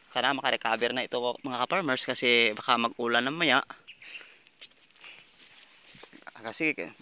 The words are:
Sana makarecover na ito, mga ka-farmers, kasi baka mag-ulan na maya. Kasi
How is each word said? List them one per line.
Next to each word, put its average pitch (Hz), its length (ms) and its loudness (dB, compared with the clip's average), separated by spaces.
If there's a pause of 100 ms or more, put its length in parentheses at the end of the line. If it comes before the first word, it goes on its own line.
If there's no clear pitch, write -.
(120)
Sana 127 240 2
makarecover 120 560 0
na 123 160 -4
ito, - 80 -4 (240)
mga 127 240 -4
ka-farmers, 147 400 0
kasi 120 480 4
baka 120 240 0
mag-ulan 117 480 0
na 135 80 -2
maya. 151 320 2 (2750)
Kasi 143 320 -2 (260)